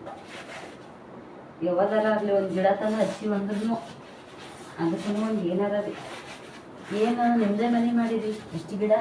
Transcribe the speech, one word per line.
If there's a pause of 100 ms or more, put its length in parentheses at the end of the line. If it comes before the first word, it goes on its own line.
(1600)
ಯಾವ್ದಾರ
ಆಗ್ಲಿ,
ಒಂದ್
ಗಿಡ
ತಂದು
ಹಚ್ಚಿವಂದ್ರುನು (1040)
ಅದಕ್ಕೂ
ಒಂದ್
ಏನಾರ
ರೀ. (1040)
ಏನು
ನಿಮ್ದೇ
ಮನೆ
ಮಾಡಿರಿ,
ಎಷ್ಟು
ಗಿಡ